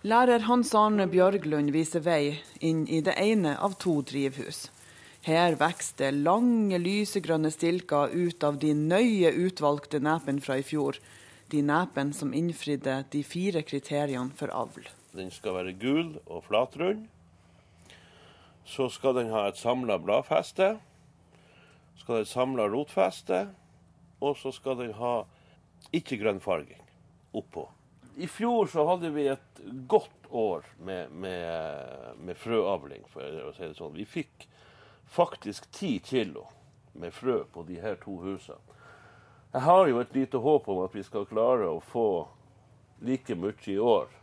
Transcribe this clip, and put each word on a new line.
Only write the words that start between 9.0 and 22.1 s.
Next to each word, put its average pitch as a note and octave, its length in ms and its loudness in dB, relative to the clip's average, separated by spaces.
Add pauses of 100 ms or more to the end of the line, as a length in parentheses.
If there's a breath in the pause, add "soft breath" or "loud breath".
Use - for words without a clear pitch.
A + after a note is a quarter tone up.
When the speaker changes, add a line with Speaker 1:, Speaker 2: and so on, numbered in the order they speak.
Speaker 1:
utvalgte D3+ 720 0
nepen C#3+ 400 0
fra C3+ 160 -2
i C#3 60 -2
fjor. C#3 340 -2 (520 loud breath)
De D3 120 0
nepen D3 520 0
som C#3+ 200 -4
innfridde C#3+ 760 -2
de D3 120 -2
fire F3 400 -2
kriteriene C#3 720 -4
for - 140 -6
avl. - 400 -6 (280)
Speaker 2:
Den F#2 160 -8
skal - 220 -6
være F#2 260 -6
gul D3+ 460 -2
og E2+ 240 -12
flatrund. E3+ 580 0 (1600 soft breath)
Så B2+ 260 -2
skal C3 220 0
den A#2+ 160 0
ha G#2+ 180 0
et G2 80 -2
samlet A#2 480 0
bladfeste. E3 760 0 (1200 soft breath)
Skal A#2 160 -4